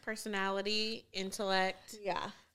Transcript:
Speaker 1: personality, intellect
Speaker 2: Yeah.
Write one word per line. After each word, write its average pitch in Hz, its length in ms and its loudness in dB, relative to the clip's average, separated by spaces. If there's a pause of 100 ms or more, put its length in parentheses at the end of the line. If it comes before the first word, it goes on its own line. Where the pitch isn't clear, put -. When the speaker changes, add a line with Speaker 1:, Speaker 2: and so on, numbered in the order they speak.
Speaker 1:
personality, 214 1120 0
intellect 190 880 0
Speaker 2:
Yeah. 185 300 -2 (240)